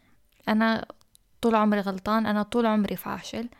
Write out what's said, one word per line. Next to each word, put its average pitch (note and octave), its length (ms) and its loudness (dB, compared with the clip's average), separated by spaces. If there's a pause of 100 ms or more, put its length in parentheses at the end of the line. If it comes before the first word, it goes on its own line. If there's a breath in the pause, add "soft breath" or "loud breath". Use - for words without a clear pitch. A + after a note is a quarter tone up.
(480 soft breath)
أنا A3 380 2 (560)
طول A3+ 140 4
عمري G#3+ 240 4
غلطان، G3 460 -2
أنا G#3 180 0
طول A#3 220 0
عمري G#3+ 300 2
فاشل، A3 540 -10 (100)